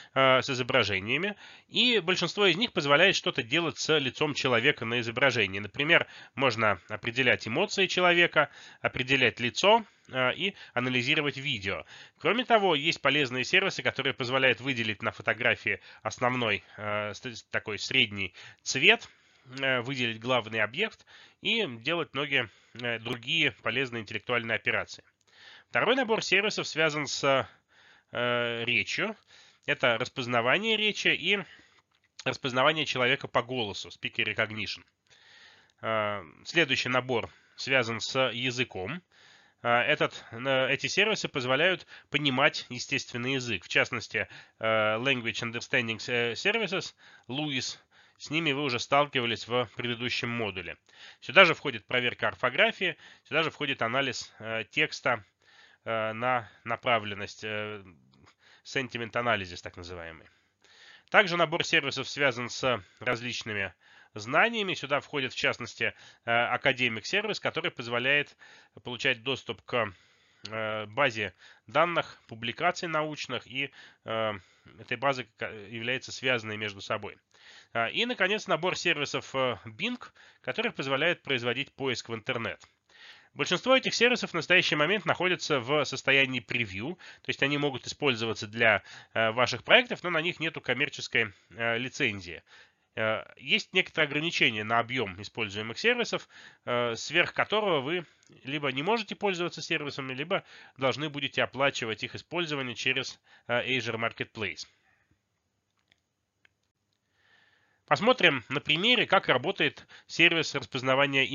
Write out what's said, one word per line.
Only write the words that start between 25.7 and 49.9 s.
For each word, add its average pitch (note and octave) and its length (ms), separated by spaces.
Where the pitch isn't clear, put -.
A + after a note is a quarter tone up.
набор A3 280
сервисов F#3+ 440
связан D3+ 380
с, C3+ 420
э, A#2+ 520
речью. B2 520
Это B2+ 320
распознавание B2+ 760
речи G#3+ 340
и E3 280
распознавание C3+ 640
человека B2+ 400
по B2 160
голосу, A#2 460
speaker A2 440
recognition. G#2+ 500
Э, G#2 400
следующий C#3 460
набор B2 400
связан A#2 460
с - 180
языком. A#2+ 720
Э, A#2+ 200
этот, C#3+ 500
э, C3 400
эти C#3 160
сервисы G3 400
позволяют C#3+ 580
понимать D3 600
естественный B2+ 640
язык. A#2+ 300
В - 40
частности, A2+ 600
э, - 80
Language A2 760
Understanding A#2 540
Services, F#3+ 600
луис, C3+ 520
с - 140
ними D#3 220
вы C#3+ 100
уже B2 160
сталкивались C3 680
в A#2 280
предыдущем A#2+ 540